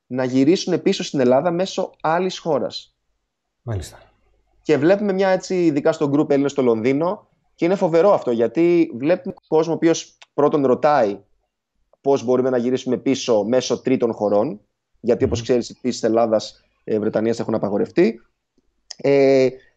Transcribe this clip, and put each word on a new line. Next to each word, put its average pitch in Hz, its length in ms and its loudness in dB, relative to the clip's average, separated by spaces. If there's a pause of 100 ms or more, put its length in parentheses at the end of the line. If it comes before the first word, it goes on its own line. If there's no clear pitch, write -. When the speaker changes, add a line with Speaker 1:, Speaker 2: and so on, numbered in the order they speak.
Speaker 1:
να 127 160 -4
γυρίσουν 151 580 2
πίσω 190 220 -2
στην 156 160 -4
Ελλάδα 131 320 2
μέσω 185 400 -4 (100)
άλλης 180 360 -2
χώρας. - 580 -6 (680)
Speaker 2:
Μάλιστα. 104 360 -10 (640)
Speaker 1:
Και 151 160 0
βλέπουμε 196 360 2
μια 190 160 0
έτσι, 185 360 0
ειδικά 147 260 0
στο 156 220 -2
group 147 160 2
Έλληνες 139 220 0
στο 139 100 -4
Λονδίνο, 135 640 0 (280)
και 160 100 -4
είναι 185 100 0
φοβερό 185 380 2
αυτό, 135 180 -2
γιατί 165 640 2
βλέπουμε 180 380 -4 (140)
κόσμο 160 260 0
ο - 20 -4
οποίος 160 420 -2 (160)
πρώτον 143 320 2
ρωτάει 123 540 2 (840)
πώς 139 220 0
μπορούμε 127 260 2
να 127 80 0
γυρίσουμε 123 400 -2
πίσω 127 460 0
μέσω 123 380 -2
τρίτων 120 320 -2
χωρών, 104 460 -2 (400)
γιατί, 113 240 0
όπως 117 160 0
Speaker 2:
Μμμ. 117 40 -10
Speaker 1:
ξέρεις, 123 260 -2
οι - 80 -18
πτήσεις - 260 -8
Ελλάδας, 110 600 0 (200)
ε, 110 160 -2
Βρετανίας 107 400 -2
έχουν 117 160 -6
απαγορευτεί. 107 680 -2 (760)
Ε, 135 500 4 (300)